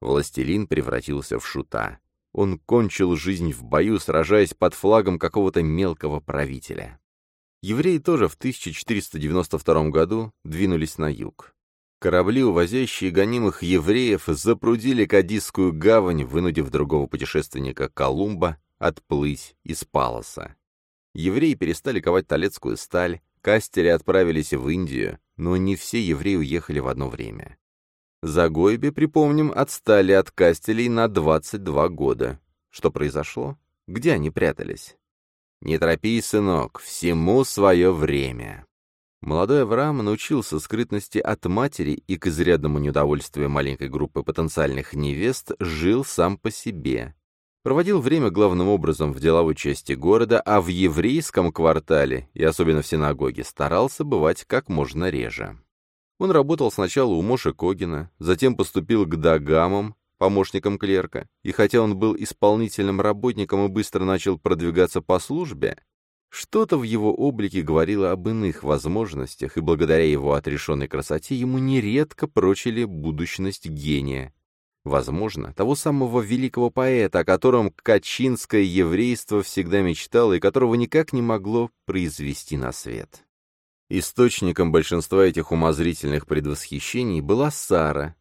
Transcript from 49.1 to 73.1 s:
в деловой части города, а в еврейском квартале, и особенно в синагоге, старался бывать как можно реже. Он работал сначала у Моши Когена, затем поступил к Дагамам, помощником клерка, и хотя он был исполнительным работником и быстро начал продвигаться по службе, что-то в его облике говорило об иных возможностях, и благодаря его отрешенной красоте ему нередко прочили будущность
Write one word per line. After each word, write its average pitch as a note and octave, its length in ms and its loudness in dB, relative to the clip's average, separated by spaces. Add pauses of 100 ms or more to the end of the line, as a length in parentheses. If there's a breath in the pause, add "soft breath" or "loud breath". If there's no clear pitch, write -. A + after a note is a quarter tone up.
в C2 60 -12
деловой D#2+ 340 4
части C#2+ 400 -6
города, G#2 480 2
а G#2 180 2
в E2 60 -2
еврейском F2+ 840 0
квартале, D2+ 840 0
и - 100 -2
особенно D#2+ 380 2
в - 40 -8
синагоге, C#2+ 580 -2
старался F#2 600 -2
бывать F2+ 400 0
как - 240 -4
можно D2+ 400 -4
реже. A1+ 500 -8 (600)
Он F#3+ 120 0
работал D3 400 2
сначала G#2+ 440 0
у E2 80 0
Моши G#2 320 0
Когена, E2+ 640 -4
затем F#2 360 2
поступил G2+ 520 0
к D#2+ 100 -4
Дагамам, E2 800 2 (240)
помощником G2 580 0
клерка, F#2+ 500 -2 (160)
и - 80 -8
хотя A2 300 2
он G#2+ 160 2
был G#2 180 0
исполнительным G#2 840 0
работником G2+ 640 0
и G2+ 40 2
быстро F#2+ 360 -4
начал F#2 340 0
продвигаться E2+ 640 0
по F2+ 180 0
службе, C#3 600 -6 (580)
что-то G3+ 420 0
в B2+ 40 -2
его G#2+ 320 0
облике G#2 480 -2
говорило E2 480 2
об F#2 180 -4
иных G#2 360 -4
возможностях, D2 920 -4
и E2+ 40 -4
благодаря D#2+ 440 2
его C#2+ 300 2
отрешенной C#2+ 540 -4
красоте D#2 480 -6
ему B2+ 220 -2
нередко C3 680 0
прочили G#2+ 560 0
будущность E2+ 840 -6